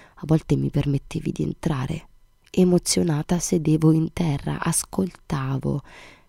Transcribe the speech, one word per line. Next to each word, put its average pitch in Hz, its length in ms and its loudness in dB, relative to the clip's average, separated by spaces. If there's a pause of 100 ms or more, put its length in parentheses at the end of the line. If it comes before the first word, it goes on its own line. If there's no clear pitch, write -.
(200)
a - 40 -12
volte 151 320 2
mi 139 120 -2
permettevi 143 640 -2
di - 140 -4
entrare. - 640 -6 (420)
Emozionata 180 880 2
sedevo 156 540 2
in 160 200 0
terra, 151 480 -4
ascoltavo. 139 1200 -4 (460)